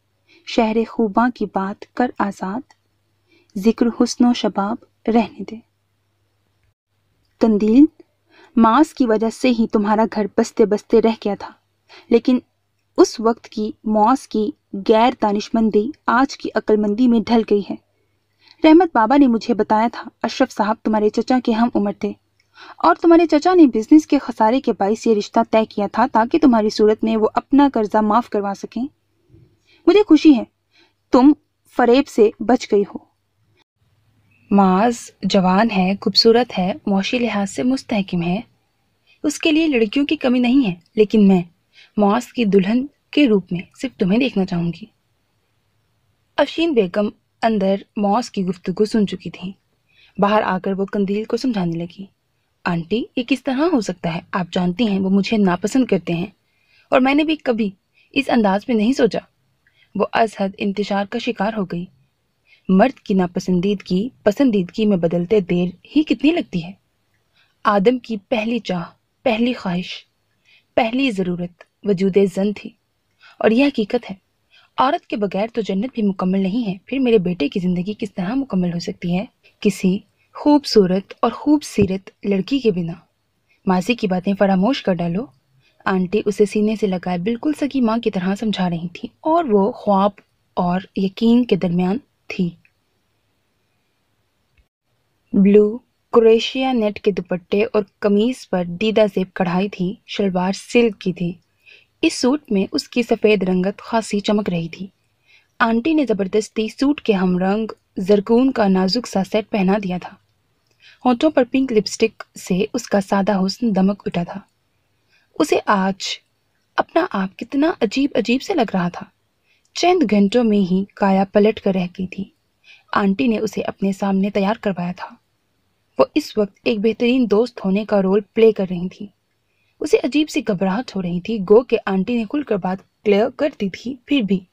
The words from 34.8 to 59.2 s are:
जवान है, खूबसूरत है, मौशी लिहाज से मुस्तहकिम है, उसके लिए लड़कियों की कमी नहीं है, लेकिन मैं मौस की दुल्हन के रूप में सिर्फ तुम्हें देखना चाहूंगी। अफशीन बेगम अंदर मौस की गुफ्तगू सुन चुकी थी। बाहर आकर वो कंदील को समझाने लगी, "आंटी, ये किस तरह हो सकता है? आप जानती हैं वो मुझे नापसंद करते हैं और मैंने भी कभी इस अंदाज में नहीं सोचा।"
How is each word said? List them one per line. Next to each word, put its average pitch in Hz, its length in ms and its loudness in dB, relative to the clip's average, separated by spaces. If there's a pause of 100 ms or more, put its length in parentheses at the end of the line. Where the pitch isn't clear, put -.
जवान 190 460 2
है, 190 260 0
खूबसूरत 226 560 2
है, 196 360 -4
मौशी 196 300 0
लिहाज 208 300 -2
से 277 140 -6
मुस्तहकिम 214 600 -2
है, 180 220 -4 (800)
उसके 302 280 -2
लिए 320 140 2
लड़कियों 269 400 0
की 320 100 -2
कमी 254 240 0
नहीं 247 240 2
है, 180 180 -6 (140)
लेकिन 214 320 4
मैं 185 160 4 (540)
मौस 214 340 0
की 240 120 -2
दुल्हन 202 440 2 (240)
के 294 140 4
रूप 202 260 2
में 175 160 -8 (120)
सिर्फ 262 160 -10
तुम्हें 202 240 0
देखना 214 240 -2
चाहूंगी। 170 480 -6 (1500)
अफशीन 320 360 -2
बेगम 208 380 -2 (300)
अंदर 196 420 0 (140)
मौस 208 300 -2
की 202 140 -6
गुफ्तगू 185 420 -4
सुन 208 220 0
चुकी 180 240 -10
थी। 185 240 -14 (640)
बाहर 202 220 2
आकर 190 320 -4
वो 196 100 -4
कंदील 202 400 -4
को 233 120 -6
समझाने 190 400 -4
लगी, 175 340 -12 (560)
"आंटी, 180 420 -4 (100)
ये 247 60 -2
किस 262 200 -4
तरह 269 200 -2
हो 330 160 0
सकता 180 300 -6
है? 165 240 -8
आप 180 160 -6
जानती 180 360 -2
हैं 196 140 0
वो 190 100 -2
मुझे 196 260 0
नापसंद 208 520 0
करते 180 240 -2
हैं 175 200 -6 (600)
और 262 80 4
मैंने 277 240 2
भी 311 120 -2
कभी 226 380 -4 (400)
इस 277 140 -2
अंदाज 208 400 0
में 247 80 0
नहीं 214 160 2
सोचा।" 254 340 -2 (720)